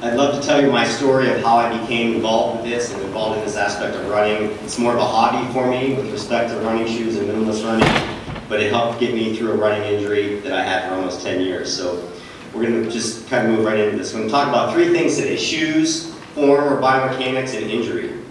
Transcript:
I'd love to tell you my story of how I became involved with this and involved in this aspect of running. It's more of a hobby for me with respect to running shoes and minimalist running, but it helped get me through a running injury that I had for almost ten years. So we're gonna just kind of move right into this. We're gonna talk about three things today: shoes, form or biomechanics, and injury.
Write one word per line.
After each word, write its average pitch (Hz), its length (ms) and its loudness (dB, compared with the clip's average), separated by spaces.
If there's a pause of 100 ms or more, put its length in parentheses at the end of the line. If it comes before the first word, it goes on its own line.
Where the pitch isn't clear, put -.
I'd 117 120 0
love 139 260 2
to - 40 -6
tell 143 140 4
you 135 120 6
my 120 160 2
story 131 420 2
of 113 140 0
how 117 140 4
I 117 220 2
became 117 360 0
involved 113 480 0
with 117 80 -4
this 120 200 -2
and - 120 -6
involved - 340 -2
in 107 80 -4
this - 100 -4
aspect 101 400 -2
of 95 140 -6
running. 104 400 2 (140)
It's - 160 -6
more 120 140 2
of 120 40 2
a - 80 4
hobby 120 480 2
for 127 160 2
me 131 240 0
with 107 180 -2
respect 117 380 0
to 107 120 -4
running 113 260 0
shoes 113 300 0
and 101 120 -2
minimalist 110 340 0
running, 110 240 4 (640)
but 107 100 0
it 104 120 2
helped 117 280 0
get 113 140 2
me 110 220 0
through 113 160 -2
a 107 40 0
running 104 280 2
injury 104 560 0
that 139 140 -6
I 127 100 0
had 127 260 -2
for 92 60 -2
almost 92 260 -4
ten 92 180 -4
years. 87 320 -4
So 90 400 -4 (400)
we're 110 120 -2
gonna 113 260 0
just - 400 -6
kind 117 180 2
of 113 80 4
move 110 80 2
right 107 140 2
into 104 180 2
this. - 160 -4
We're 113 100 -6
gonna 110 100 -4
talk - 160 2
about - 260 2
three 339 180 4
things - 260 2
today: - 200 0
shoes, 160 760 0 (220)
form 143 300 4
or 139 180 2
biomechanics, 131 720 0
and - 140 -4
injury. - 600 -4